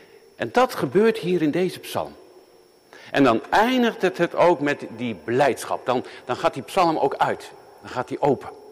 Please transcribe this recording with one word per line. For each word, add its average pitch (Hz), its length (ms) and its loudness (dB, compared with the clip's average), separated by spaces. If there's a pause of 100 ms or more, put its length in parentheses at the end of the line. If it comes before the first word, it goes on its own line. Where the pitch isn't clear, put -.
(360)
En 90 160 -6
dat 254 220 2
gebeurt 208 440 2
hier 175 240 -2
in 151 80 0
deze 175 280 -2
psalm. - 360 -8 (960)
En 139 140 2
dan 117 260 4
eindigt 233 520 2
het, 185 160 0
het 170 160 0
ook 170 260 4
met 143 260 -2 (100)
die 117 280 -6
blijdschap. 120 640 0
Dan, 127 180 0 (200)
dan 156 120 -4
gaat 160 180 -2
die 135 80 -10
psalm 170 360 2
ook - 160 0
uit. 123 360 -2 (300)
Dan 104 100 -18
gaat 123 180 -6
die - 120 -8
open. 139 280 2 (240)